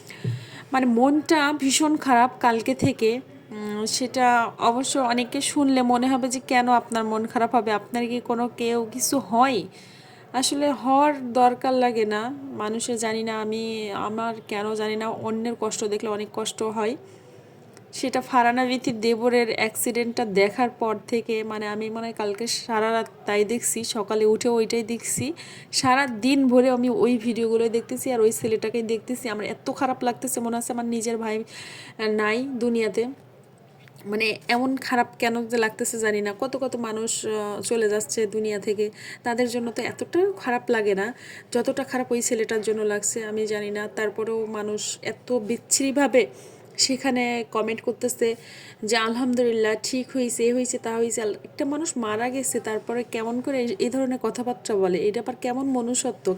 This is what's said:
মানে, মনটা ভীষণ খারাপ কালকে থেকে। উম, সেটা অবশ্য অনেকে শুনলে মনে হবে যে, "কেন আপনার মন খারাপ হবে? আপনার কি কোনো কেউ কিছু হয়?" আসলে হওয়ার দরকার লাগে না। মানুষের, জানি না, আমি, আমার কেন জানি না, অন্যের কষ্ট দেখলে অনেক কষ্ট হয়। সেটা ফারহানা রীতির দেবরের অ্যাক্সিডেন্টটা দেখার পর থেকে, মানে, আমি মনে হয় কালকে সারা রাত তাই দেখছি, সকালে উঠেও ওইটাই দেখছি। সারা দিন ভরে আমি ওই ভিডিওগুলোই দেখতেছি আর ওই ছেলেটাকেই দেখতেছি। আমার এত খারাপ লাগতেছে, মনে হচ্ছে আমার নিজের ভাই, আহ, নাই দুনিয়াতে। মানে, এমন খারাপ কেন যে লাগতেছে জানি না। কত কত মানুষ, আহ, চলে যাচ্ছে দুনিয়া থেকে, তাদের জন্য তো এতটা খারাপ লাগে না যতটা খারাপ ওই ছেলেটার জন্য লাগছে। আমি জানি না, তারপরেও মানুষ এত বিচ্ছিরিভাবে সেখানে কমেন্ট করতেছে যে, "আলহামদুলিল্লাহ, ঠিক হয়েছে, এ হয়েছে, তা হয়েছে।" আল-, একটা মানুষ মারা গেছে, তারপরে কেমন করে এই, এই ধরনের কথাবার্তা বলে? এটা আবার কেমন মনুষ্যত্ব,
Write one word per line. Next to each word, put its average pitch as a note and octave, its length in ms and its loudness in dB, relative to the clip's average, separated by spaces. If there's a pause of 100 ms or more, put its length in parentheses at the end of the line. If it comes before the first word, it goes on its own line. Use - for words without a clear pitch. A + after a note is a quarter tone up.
(720)
মানে, C4 140 4
মনটা C#4+ 680 4
ভীষণ D4+ 440 2
খারাপ B3+ 420 4
কালকে A#3 360 2
থেকে। B3 460 2 (300)
উম, G#3 340 -6
সেটা A#3+ 760 2
অবশ্য B3 400 2
অনেকে B3 420 0
শুনলে C4+ 400 4
মনে B3 260 4
হবে C4 200 2
যে, B3+ 200 -2
"কেন B3 220 4
আপনার A#3 340 2
মন A3 220 -2
খারাপ A#3 300 0
হবে? A3 160 2
আপনার A3+ 360 -2
কি A#3+ 120 -2
কোনো A#3+ 380 -2
কেউ A#3 340 0
কিছু B3+ 280 0
হয়?" A3+ 440 4 (680)
আসলে C#4+ 380 2
হওয়ার C4+ 600 2
দরকার B3 400 4
লাগে A#3+ 320 2
না। G#3+ 280 -2 (100)
মানুষের, A3+ 540 -4
জানি A3 260 -2
না, A3 180 -4
আমি, A3 500 -4
আমার A3 420 -4 (140)
কেন G#3+ 260 -4
জানি G#3+ 220 -2
না, A3 140 -4
অন্যের A3 500 -4
কষ্ট A3 260 -4
দেখলে G#3 240 -2
অনেক G#3 240 -4
কষ্ট A3 300 -6
হয়। A3 320 -2 (960)
সেটা B3+ 300 -2
ফারহানা B3 440 4
রীতির B3 360 -2
দেবরের A#3 540 4
অ্যাক্সিডেন্টটা A#3 720 0
দেখার G3+ 440 4
পর A3 260 -2 (120)
থেকে, A3+ 360 0
মানে, G#3+ 240 -6
আমি G#3+ 220 -4
মনে A3 100 -6
হয় A3+ 140 -6
কালকে G#3 340 -4
সারা A3 440 0
রাত A3+ 180 0 (160)
তাই G#3 200 4
দেখছি, A#3 380 -2
সকালে A3 420 0
উঠেও A3 280 4
ওইটাই A#3 300 2
দেখছি। A#3 500 -4 (380)
সারা C4+ 360 4
দিন C4 400 4
ভরে B3 220 8
আমি B3 200 2
ওই A#3 280 4
ভিডিওগুলোই A3+ 520 0
দেখতেছি A#3+ 420 -2
আর A3 100 2
ওই A3 100 6
ছেলেটাকেই A3 500 -2
দেখতেছি। A3+ 480 -4
আমার G#3 160 -4
এত - 260 -6
খারাপ B3+ 320 -2
লাগতেছে, A#3+ 360 -2
মনে A#3 180 -2
হচ্ছে A#3 160 -4
আমার A#3+ 120 -4
নিজের A#3 320 -2
ভাই, A3 260 -4 (560)
আহ, A3 80 0
নাই G#3+ 460 2
দুনিয়াতে। A3+ 520 0 (1000)
মানে, G#3+ 320 -2 (100)
এমন C4 300 0
খারাপ A#3+ 300 0 (120)
কেন A#3 260 0
যে A#3 120 -2
লাগতেছে A3+ 420 -2
জানি G#3+ 220 2
না। G#3 180 -2
কত C4+ 180 -4
কত B3+ 180 -4
মানুষ, A3+ 500 -4
আহ, G#3 360 -4
চলে A3 280 2
যাচ্ছে G#3+ 380 0
দুনিয়া G#3+ 320 -2
থেকে, G#3 300 0 (340)
তাদের A#3+ 260 0
জন্য A#3 220 -2
তো A#3 100 -6
এতটা E4+ 560 0
খারাপ B3 320 -2
লাগে G#3+ 260 4
না G#3 180 -2 (380)
যতটা C4 320 0
খারাপ B3+ 280 -2
ওই A#3+ 100 2
ছেলেটার A3 400 0
জন্য A3 200 0
লাগছে। G#3 440 -2
আমি G#3+ 220 -2
জানি G#3 240 -4
না, G#3 240 -4
তারপরেও A3 500 -2
মানুষ G#3+ 580 -4
এত - 300 -6
বিচ্ছিরিভাবে B3 960 2 (500)
সেখানে B3 720 0
কমেন্ট A3 300 -2
করতেছে A#3 540 -2 (480)
যে, A3 140 2
"আলহামদুলিল্লাহ, A#3 840 2
ঠিক B3+ 300 -4
হয়েছে, A#3+ 320 0
এ A#3+ 80 4
হয়েছে, B3 240 0
তা A3+ 180 -6
হয়েছে।" A#3 260 0
আল-, G#3 220 -2
একটা - 220 -6
মানুষ D4 320 -4
মারা A3+ 320 -2
গেছে, B3+ 300 -2
তারপরে A3 440 -4
কেমন A#3 380 -4
করে C4+ 200 -2
এই, A#3+ 180 -2
এই A#3+ 100 2
ধরনের B3+ 320 -2
কথাবার্তা A#3 540 -4
বলে? F#3 220 4
এটা G#3 220 0
আবার A#3+ 160 -6
কেমন B3+ 300 -4
মনুষ্যত্ব, B3 720 0